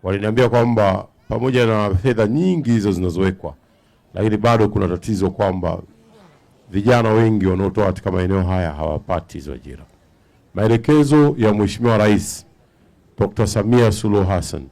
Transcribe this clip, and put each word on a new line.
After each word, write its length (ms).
Waliniambia 460
kwamba 580
pamoja 380
na 280
fedha 320
nyingi 440
hizo 220
zinazowekwa, 640
lakini 220
bado 320
kuna 200
tatizo 420
kwamba 480
vijana 400
wengi 360
wanaotoka 400
katika 240
maeneo 320
haya 300
hawapati 680
hizo 140
ajira. 320
Maelekezo 840
ya 160
Mheshimiwa 440
Rais 480
Doctor 280
Samia 460
Suluhu 340
Hassan 460